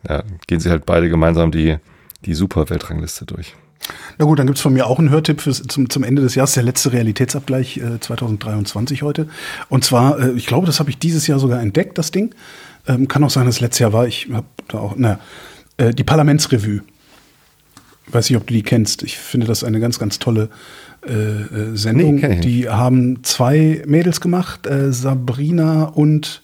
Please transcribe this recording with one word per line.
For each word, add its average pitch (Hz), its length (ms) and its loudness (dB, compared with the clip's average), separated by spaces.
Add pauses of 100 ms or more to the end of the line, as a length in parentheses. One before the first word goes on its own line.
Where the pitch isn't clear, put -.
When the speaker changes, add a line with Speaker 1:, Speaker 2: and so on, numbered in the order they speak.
Speaker 1:
ja, 76 160 -4 (240)
gehen 85 120 0
sie 90 100 -2
halt - 160 0
beide 85 240 2
gemeinsam 82 420 2
die, 78 260 2 (480)
die 85 80 -2
Super-Weltrangliste 80 920 -4
durch. - 300 -14 (640)
Speaker 2:
Na 151 80 2
gut, 151 140 6
dann 131 80 4
gibt's 139 140 0
von 135 120 2
mir 127 140 4
auch 127 120 0
einen 156 120 4
Hörtipp 156 300 2
fürs, 135 260 -2
zum, 127 220 -2
zum 135 140 -2
Ende 135 180 2
des 123 140 0
Jahres, 135 180 2
der 123 100 2
letzte 127 280 0
Realitätsabgleich, 127 880 -2
äh, 117 240 -6
zweitausenddreiundzwanzig 110 1040 -4
heute. 151 260 -4 (400)
Und 135 160 2
zwar, 131 340 4
äh, 127 140 2
ich 120 120 -4
glaube, 156 220 0
das 151 140 0
habe 147 80 -2
ich - 100 -6
dieses 160 280 0
Jahr 139 120 2
sogar 123 220 0
entdeckt, 139 360 -2
das 160 140 -4
Ding. 208 240 -2 (520)
Ähm, 131 200 2
kann 143 160 2
auch 139 60 4
sein, 127 160 2
dass 120 100 2
es - 60 -4
letztes 120 180 -2
Jahr 113 140 4
war. 120 140 2
Ich - 240 -8
hab 110 140 -4 (240)
da 107 100 -8
auch, 104 160 -6
naja. 110 240 0 (580)
Äh, 117 160 2
die - 120 -2
Parlamentsrevue. 135 760 2 (1300)
Weiß - 220 -2
nicht, 123 80 4
ob 110 100 -4
du 120 60 -4
die 107 100 0
kennst. 113 400 0
Ich - 140 -12
finde 120 300 -4
das 113 180 -2
eine 110 160 -2
ganz, 117 180 -2
ganz 104 200 -4
tolle, 110 300 0 (560)
äh, 131 80 -8
äh, 107 640 -4
Sendung. 120 400 2
Speaker 1:
Nee, 139 60 2
kenn 143 100 2
ich 87 60 2
nicht. 90 120 0
Speaker 2:
Die 120 200 0
haben 123 540 2
zwei 156 600 2
Mädels 165 360 2
gemacht, 180 460 -2
äh, 139 260 0
Sabrina 139 880 0
und 151 600 0